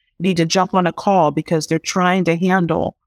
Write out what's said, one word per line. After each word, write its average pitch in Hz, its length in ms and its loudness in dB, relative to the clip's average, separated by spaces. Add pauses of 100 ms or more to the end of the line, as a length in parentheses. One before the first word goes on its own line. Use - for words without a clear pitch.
(200)
need 175 180 0
to 165 80 2
jump 180 280 0
on 175 140 2
a 165 60 -2
call 180 380 2
because 156 360 -2
they're 160 120 0
trying 180 460 0
to 165 100 2
handle 180 600 0 (120)